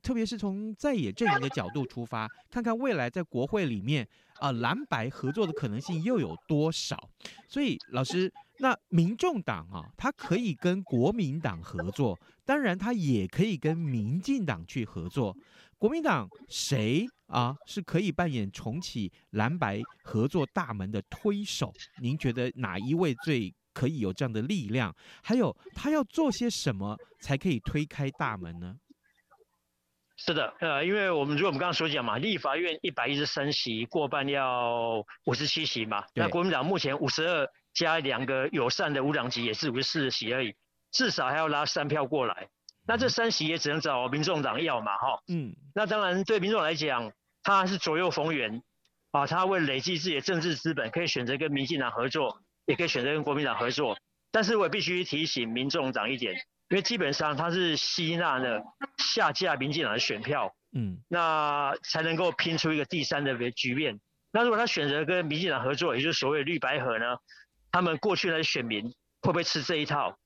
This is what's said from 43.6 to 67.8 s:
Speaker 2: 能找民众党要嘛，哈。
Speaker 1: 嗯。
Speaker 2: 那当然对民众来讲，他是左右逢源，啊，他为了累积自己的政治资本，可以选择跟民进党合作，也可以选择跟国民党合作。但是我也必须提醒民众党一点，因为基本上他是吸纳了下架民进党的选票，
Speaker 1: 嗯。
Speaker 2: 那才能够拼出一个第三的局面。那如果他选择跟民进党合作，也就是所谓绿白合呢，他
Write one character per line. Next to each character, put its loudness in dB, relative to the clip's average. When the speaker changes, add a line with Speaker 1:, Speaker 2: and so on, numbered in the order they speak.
Speaker 2:
能 0
找 0
民 0
众 0
党 -2
要 0
嘛， -2
哈。 -2
Speaker 1:
嗯。 -4
Speaker 2:
那 2
当 0
然 2
对 2
民 2
众 4
来 2
讲， -2
他 6
是 0
左 0
右 4
逢 0
源， -2
啊， 4
他 2
为 4
了 4
累 0
积 -2
自 -2
己 0
的 0
政 0
治 0
资 0
本， -2
可 0
以 0
选 0
择 0
跟 0
民 0
进 -2
党 0
合 0
作， 0
也 4
可 0
以 2
选 0
择 0
跟 0
国 0
民 0
党 0
合 0
作。 0
但 4
是 2
我 6
也 0
必 0
须 0
提 -2
醒 -2
民 -2
众 0
党 -2
一 -2
点， -4
因 4
为 4
基 -2
本 2
上 0
他 0
是 2
吸 0
纳 2
了 0
下 2
架 0
民 -2
进 0
党 0
的 0
选 -2
票， -2
Speaker 1:
嗯。 -2
Speaker 2:
那 2
才 -2
能 0
够 2
拼 0
出 2
一 2
个 0
第 -2
三 0
的 0
局 -2
面。 0
那 4
如 4
果 4
他 4
选 0
择 2
跟 2
民 -2
进 0
党 0
合 2
作， 2
也 0
就 2
是 0
所 2
谓 2
绿 -2
白 0
合 0
呢， 0
他 4